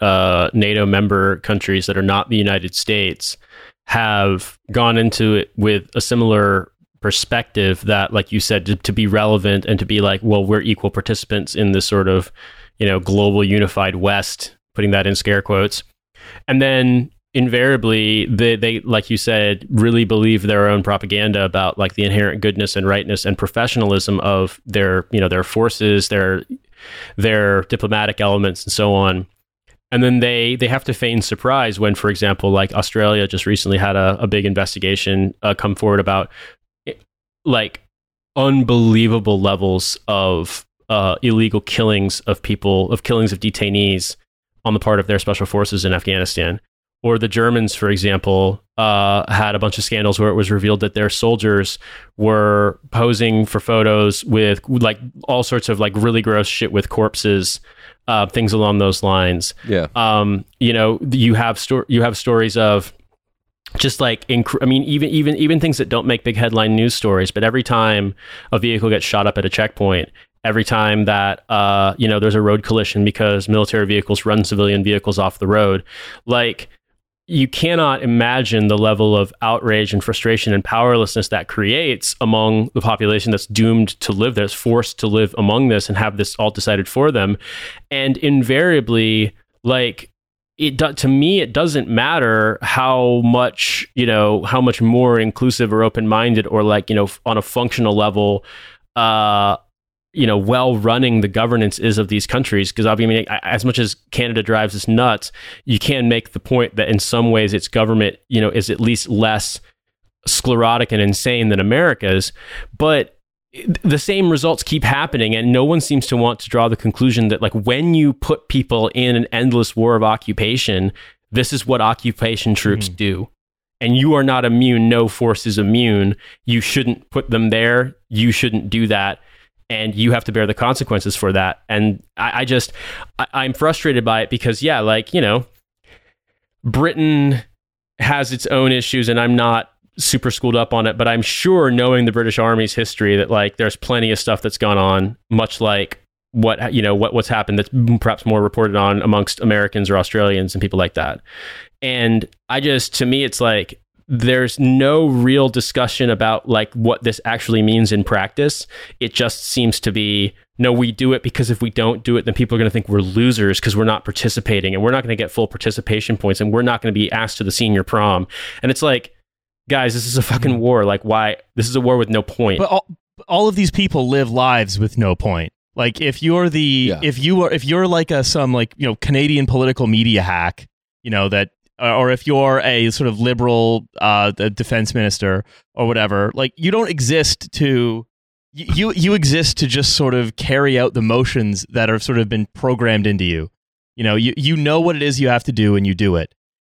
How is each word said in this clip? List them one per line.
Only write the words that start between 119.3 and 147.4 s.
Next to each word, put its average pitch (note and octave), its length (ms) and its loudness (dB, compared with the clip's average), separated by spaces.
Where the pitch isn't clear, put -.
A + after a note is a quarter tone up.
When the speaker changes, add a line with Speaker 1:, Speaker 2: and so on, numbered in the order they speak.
Speaker 1:
endless A#2+ 440 0
war A2+ 200 2
of G#2+ 80 2
occupation, G#2+ 920 -2
this A#2+ 220 -2
is B2+ 140 -6
what B2+ 140 0
occupation A2+ 760 0
troops G#2 320 0
Speaker 3:
Mm-hmm. F2+ 80 -12
Speaker 1:
do. F#2+ 340 -4
And A#2+ 140 2
you D3 200 4
are C#3 80 2
not B2+ 220 2
immune. A#2 440 4
No A#2 180 4
force A2+ 380 -2
is G#2+ 140 -2
immune. G#2 560 2
You A#2 160 0
shouldn't B2 500 -4
put - 180 -4
them A2+ 220 2
there. A#2+ 440 0
You A2+ 220 2
shouldn't A2 400 -2
do A2+ 160 0
that, G2 320 -2
and A2 260 -4
you A2+ 180 2
have A#2 120 -2
to A#2 60 -8
bear G#2+ 160 0
the G#2 60 0
consequences A#2 640 -2
for G2 180 -2
that. F#2+ 340 -2
And G#2 360 -2
I, A#2 260 -4
I C3 40 -4
just, B2 260 -2
I, C3 140 -4
I'm C3 200 -2
frustrated D3+ 520 0
by A2+ 160 2
it - 80 -4
because, A#2+ 340 -2
yeah, D3 160 0
like, A2 340 0
you F3 80 2
know, A#2 240 2
Britain C#3+ 800 2
has C3 320 -2
its B2+ 160 -8
own C3 240 2
issues, B2 380 0
and A#2+ 100 2
I'm A#2+ 160 2
not A#2 360 0
super - 340 -2
schooled A#2+ 240 -2
up A#2 180 0
on A2+ 140 2
it, A2 100 -4
but A#2 100 0
I'm A#2 140 0
sure, E3+ 500 2
knowing B2 340 4
the A2+ 60 2
British A2+ 280 0
Army's A2+ 340 2
history, G#2+ 440 0
that, G2+ 140 0
like, G#2 260 0
there's G#2+ 180 -2
plenty A#2 360 -2
of G#2 80 -2
stuff A2 220 -2
that's G#2+ 160 -4
gone G#2 200 2
on, F#2+ 400 0
much A2 300 0
like G2+ 400 -2
what, A2+ 420 0
you A2+ 80 2
know, G#2 120 2
what, G2+ 200 0
what's A2+ 140 0
happened G#2 300 -2